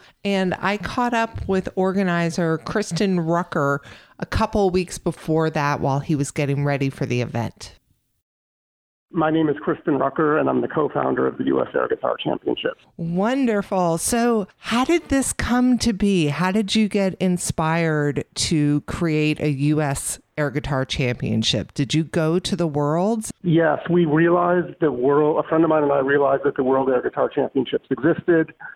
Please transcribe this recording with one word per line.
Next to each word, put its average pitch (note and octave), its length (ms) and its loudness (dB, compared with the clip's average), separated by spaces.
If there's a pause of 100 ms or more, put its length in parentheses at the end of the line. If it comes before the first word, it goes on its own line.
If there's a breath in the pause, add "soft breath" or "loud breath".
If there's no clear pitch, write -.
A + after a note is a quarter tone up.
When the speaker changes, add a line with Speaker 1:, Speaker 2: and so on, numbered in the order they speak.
(260 soft breath)
Speaker 1:
and F#3+ 340 0
I G3+ 180 -2
caught A#3+ 360 -2
up A3+ 340 -4
with F#3+ 280 0
organizer F3 840 0
Kristen F#3 600 -2
Rucker D#3+ 640 0 (380 loud breath)
a - 60 -10
couple G#3+ 460 0
weeks F3+ 260 -2
before D#3+ 540 -2
that D3 300 0
while C#3 180 0
he D3+ 160 -2
was C#3+ 160 -2
getting C#3+ 340 -2
ready C#3 240 0
for C3+ 160 -6
the B2 160 -2
event. - 540 -6 (1400)
Speaker 2:
My D#3+ 140 2
name D#3+ 180 2
is C#3+ 140 0
Kristen D3+ 380 -2
Rucker, D3+ 400 0
and C3+ 100 0
I'm B2+ 120 0
the A#2+ 60 -2
co-founder C3+ 600 -2
of C3 100 -6
the C3 80 -2
U F#2 160 2
S B2+ 140 -2
Air B1 120 0
Guitar B1 300 -2
Championships. - 640 -4 (160)
Speaker 1:
Wonderful. F#3+ 1000 0
So A#3 480 0 (100)
how A#3+ 280 -2
did E4 240 0
this C4+ 240 0
come B3 460 2
to A3+ 140 0
be? F#3 340 2
How D#3 240 0
did G3+ 220 0
you G#3+ 160 4
get G3 300 0
inspired D#3+ 1040 0 (100)
to D3 460 2
create D3+ 580 0
a D3+ 120 0
U D3 300 2
S C#3 380 -4 (160)
Air D3 140 -2
Guitar C#3 340 -2
Championship? A#2+ 920 -2
Did C#3+ 180 -2
you D#3 100 2
go D#3+ 360 0
to - 160 -4
the E3+ 100 0
Worlds? E3 680 -2 (120)
Speaker 2:
Yes, E3 340 2 (100)
we F3 180 4
realized E3+ 760 2
the D#3 100 4
world, C#3+ 540 2
a - 20 -20
friend D#3+ 160 2
of D#3+ 60 4
mine D#3 140 2
and C#3+ 80 2
I C#3 80 2
realized C#3 460 2
that C#3 100 0
the C#3+ 80 0
World C3 260 2
Air B2 140 2
Guitar B2 260 0
Championships - 600 -2
existed, D#3+ 600 2 (240 loud breath)